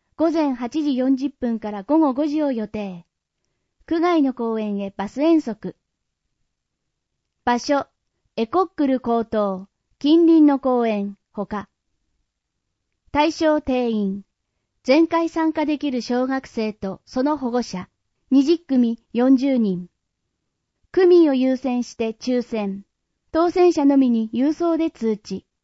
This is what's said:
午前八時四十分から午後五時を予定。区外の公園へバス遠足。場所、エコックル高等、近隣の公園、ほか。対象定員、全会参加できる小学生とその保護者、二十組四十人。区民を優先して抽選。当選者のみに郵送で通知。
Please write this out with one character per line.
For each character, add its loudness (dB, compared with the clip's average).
午 0
前 0
八 -6
時 -2
四 0
十 -4
分 -6
か -10
ら -10
午 2
後 2
五 -2
時 -2
を 0
予 -4
定。 -10
区 -2
外 2
の 0
公 -4
園 -6
へ -10
バ -6
ス -8
遠 4
足。 -10
場 0
所、 -2
エ -4
コ 0
ッ -8
ク -2
ル 0
高 -2
等、 -4
近 4
隣 6
の 6
公 0
園、 -4
ほ -8
か。 -10
対 0
象 0
定 -2
員、 -4
全 4
会 -2
参 -2
加 -2
で -2
き -4
る -4
小 -2
学 -6
生 -6
と -10
そ -6
の 0
保 -6
護 -2
者、 -10
二 6
十 2
組 -2
四 4
十 0
人。 -2
区 2
民 6
を 0
優 0
先 -4
し -18
て -4
抽 -4
選。 -8
当 2
選 4
者 0
の 4
み 4
に 0
郵 0
送 -2
で -2
通 -4
知。 -12